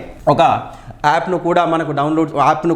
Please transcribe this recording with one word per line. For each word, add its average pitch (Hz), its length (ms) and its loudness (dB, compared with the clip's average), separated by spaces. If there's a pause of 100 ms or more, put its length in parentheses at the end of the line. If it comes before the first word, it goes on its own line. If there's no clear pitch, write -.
(340)
ఒక 135 80 2 (640)
యాప్ను 170 400 0
కూడా 175 160 2 (100)
మనకు 160 260 -2
డౌన్లోడ్, 156 320 0 (180)
యాప్ను 156 280 0